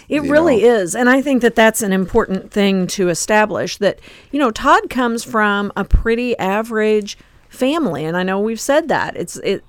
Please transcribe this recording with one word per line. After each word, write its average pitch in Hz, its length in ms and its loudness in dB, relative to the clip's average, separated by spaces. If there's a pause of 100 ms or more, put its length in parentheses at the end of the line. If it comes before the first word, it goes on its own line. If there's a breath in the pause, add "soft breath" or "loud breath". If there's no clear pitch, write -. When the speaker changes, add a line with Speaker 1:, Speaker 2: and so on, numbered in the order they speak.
Speaker 1:
It 294 140 -2
Speaker 2:
you 277 80 -2
Speaker 1:
really 294 300 4
Speaker 2:
know? 226 60 4
Speaker 1:
is. 196 280 2
And 247 140 2
I 262 120 4
think 254 220 0
that 226 120 2
that's 220 260 2
an 196 120 0
important 190 580 -2
thing 196 360 2
to 180 220 -2
establish, 208 680 0
that, 190 220 -2 (320 loud breath)
you 277 80 -2
know, 247 120 2
Todd 320 380 2
comes 233 340 -2
from 202 540 0
a 196 80 -4
pretty 233 540 0
average 214 800 -2 (300 soft breath)
family. 254 560 -2
And 165 140 -4
I 180 60 -2
know 190 160 -2
we've 220 200 -4
said 294 300 0
that. 120 260 -2
It's, - 220 -10
it, - 320 -4